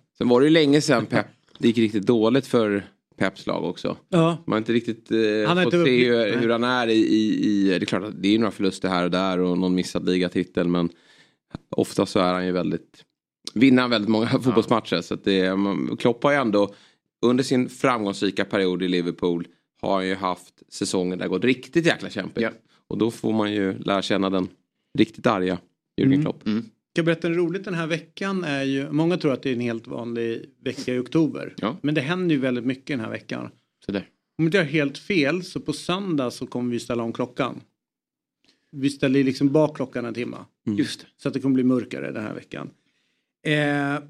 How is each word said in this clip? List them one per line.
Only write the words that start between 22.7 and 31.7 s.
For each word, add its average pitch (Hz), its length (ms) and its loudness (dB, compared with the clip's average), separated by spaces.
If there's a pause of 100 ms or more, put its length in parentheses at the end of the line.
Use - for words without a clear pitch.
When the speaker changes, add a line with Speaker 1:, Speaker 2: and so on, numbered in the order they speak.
Speaker 1:
Och - 100 -6
då 110 120 2
får 113 220 -4
man 104 200 0
ju 98 260 -2
lära 98 240 -2
känna 95 280 0
den 90 180 0 (500)
riktigt - 280 2
arga 92 320 0 (420)
Jürgen - 60 4
Speaker 2:
Mm. 143 160 4
Speaker 1:
Klopp. - 240 -6
Speaker 3:
Mm. 214 160 -2
Speaker 2:
Ska - 80 -16 (280)
jag 165 60 0
berätta 165 220 0
en 170 80 0
roligt? 180 300 -2
Den 202 100 -6
här 165 120 -4
veckan 180 580 -6
är 139 200 -2
ju, 135 260 -2
många 160 260 2
tror 151 160 0
att 123 100 -4
det 135 80 -2
är 123 40 -2
en 120 60 -4
helt 117 260 -6
vanlig 117 580 -6 (200)
vecka 127 300 -6
i 123 40 0
oktober. 131 580 -2
Speaker 3:
Ja. 101 260 -4